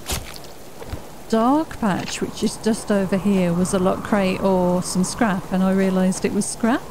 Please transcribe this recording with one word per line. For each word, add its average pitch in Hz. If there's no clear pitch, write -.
dark 254
patch, -
which -
is -
just 220
over 196
here, 185
was 180
a 196
lock 185
crate 190
or 180
some 180
scrap, 190
and 185
I 190
realised 185
it 196
was 208
scrap. 240